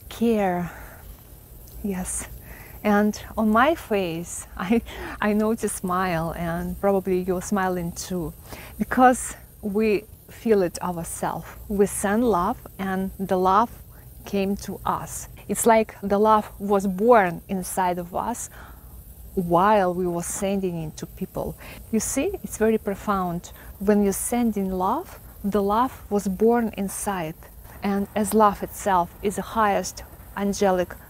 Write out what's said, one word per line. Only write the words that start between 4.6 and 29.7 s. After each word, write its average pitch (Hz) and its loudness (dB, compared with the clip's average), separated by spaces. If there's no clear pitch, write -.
I 208 2
notice 214 0
smile, 180 -2
and 175 -6
probably 190 2
you're 185 -2
smiling 180 -2
too, 170 -6
because 247 4
we 214 0
feel 208 2
it 170 -2
ourselves. 170 -6
We 202 2
send 208 0
love, 202 2
and 190 -2
the 190 0
love 190 4
came 196 -2
to - -10
us. - -6
It's - 0
like 220 4
the 202 0
love 214 4
was 202 2
born 190 6
inside 180 -2
of 175 -10
us - -6
while 180 4
we 180 -2
were 175 -2
sending 190 -2
it 151 -10
to - -10
people. - -8
You 220 2
see, 339 -2
it's - -10
very 220 4
profound. 185 -4
When 208 4
you 196 2
send 233 0
in 196 -2
love, 196 -2
the 202 0
love 220 0
was 202 0
born 226 4
inside. 185 -4
And 202 0
as 208 0
love 208 6
itself 180 0
is 196 -2
the 196 -2
highest 196 0